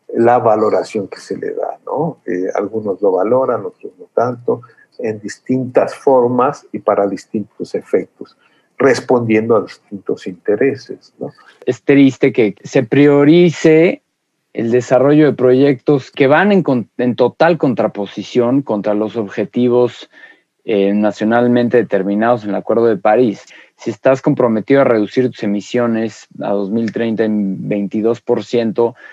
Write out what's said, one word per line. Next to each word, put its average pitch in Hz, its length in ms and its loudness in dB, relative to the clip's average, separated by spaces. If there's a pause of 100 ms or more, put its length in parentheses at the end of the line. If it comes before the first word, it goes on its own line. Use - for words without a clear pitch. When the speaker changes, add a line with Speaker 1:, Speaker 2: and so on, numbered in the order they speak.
(140)
Speaker 1:
la 120 240 2
valoración 107 720 0
que - 100 -18
se - 200 -12
le - 140 -8
da, - 340 -8
¿no? 139 400 -6
Eh, 92 280 -4
algunos 104 460 -6
lo 101 120 2
valoran, 113 520 0
otros - 340 -14
no - 140 -20
tanto, 120 480 -2 (380)
en 110 220 -6
distintas 127 760 -4
formas 127 800 0
y 107 80 -8
para 101 260 0
distintos 101 680 -10
efectos, - 600 -6 (420)
respondiendo 117 760 0
a 104 80 2
distintos - 640 -12
intereses, 107 960 -6
¿no? 143 120 -12 (320)
Speaker 2:
Es - 180 -6
triste 139 500 4
que 107 320 0
se - 180 0
priorice 151 1200 4 (500)
el 117 180 -4
desarrollo 135 560 4
de 135 60 2
proyectos 131 800 2
que 139 160 0
van 165 260 4
en 190 100 4
con-, 127 360 -2
en 123 180 0
total 156 400 2
contraposición 110 1040 -2
contra 107 320 -4
los 104 240 -4
objetivos, 120 960 -2 (540)
eh, 98 280 0
nacionalmente 120 840 0
determinados 104 640 0
en 104 60 -8
el 98 60 -4
Acuerdo 113 300 0
de 113 100 2
París. 107 480 0 (320)
Si - 140 -10
estás 131 300 0
comprometido 123 600 0
a - 20 2
reducir 120 460 0
tus - 120 -16
emisiones 113 840 -4 (140)
a 107 100 -6
dos 101 200 -4
mil 113 220 -4
treinta 113 320 -2
en 101 440 -4
veintidós 104 520 -4
por 107 240 -4
ciento, 117 500 -2 (180)